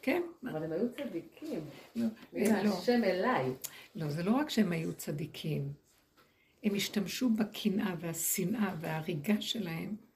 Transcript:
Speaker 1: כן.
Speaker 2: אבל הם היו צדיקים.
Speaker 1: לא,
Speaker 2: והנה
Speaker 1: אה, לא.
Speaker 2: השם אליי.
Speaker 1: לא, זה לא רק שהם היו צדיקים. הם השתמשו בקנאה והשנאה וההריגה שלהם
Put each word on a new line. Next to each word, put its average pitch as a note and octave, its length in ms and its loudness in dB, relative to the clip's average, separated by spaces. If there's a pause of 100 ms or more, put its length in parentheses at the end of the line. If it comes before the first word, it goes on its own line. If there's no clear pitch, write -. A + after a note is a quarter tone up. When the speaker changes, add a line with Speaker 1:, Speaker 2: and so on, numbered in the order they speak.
Speaker 1:
כן. F4 200 2 (200)
Speaker 2:
אבל D#3 220 -4
הם D#3+ 80 -4
היו G3 200 0
צדיקים. G#3+ 680 -8 (360)
Speaker 1:
לא, A3+ 100 0 (260)
Speaker 2:
והנה G#3+ 260 4
Speaker 1:
אה, F#3+ 60 0
לא. G#3 140 6
Speaker 2:
השם A#3+ 260 4
אליי. F#3 420 2 (480)
Speaker 1:
לא, D#3 160 -2
זה D#3+ 120 -2
לא F#3 100 2
רק D4 180 2
שהם F#3+ 220 4
היו E3 200 -2
צדיקים. D3 800 -4 (920)
הם G3+ 100 2
השתמשו G3+ 560 0
בקנאה G#3 680 2
והשנאה F3+ 800 0
וההריגה D#3+ 600 0
שלהם F3+ 560 -4 (200)